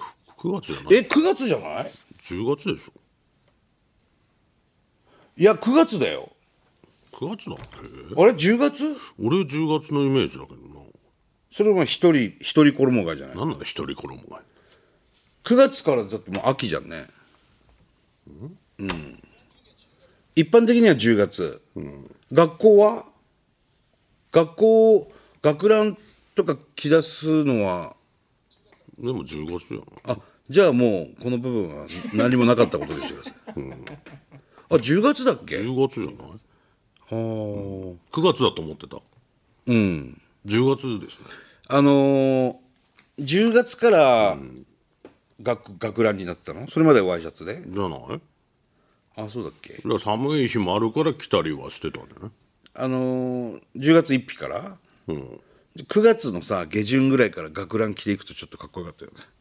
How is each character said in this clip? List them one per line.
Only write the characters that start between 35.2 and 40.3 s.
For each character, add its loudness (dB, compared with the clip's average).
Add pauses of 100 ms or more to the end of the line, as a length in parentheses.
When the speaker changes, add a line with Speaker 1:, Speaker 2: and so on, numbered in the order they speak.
Speaker 2:
だ 4
っ -12
け？ -6
Speaker 1:
十 -6
月 0
じ -8
ゃ -6
な -10
い？ -18
Speaker 2:
は -12
あ。 -20
Speaker 1:
九 -4
月 2
だ 4
と -8
思 -10
っ -16
て -20
た。 -18 (720)
Speaker 2:
う 2
ん。 -2 (240)